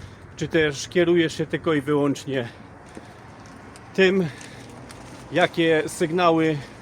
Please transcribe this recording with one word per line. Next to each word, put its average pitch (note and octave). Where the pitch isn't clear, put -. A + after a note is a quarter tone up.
czy D3+
też D3+
kierujesz E3+
się D#3+
tylko E3
i D3
wyłącznie C#3
tym, F#3+
jakie E3
sygnały D#3+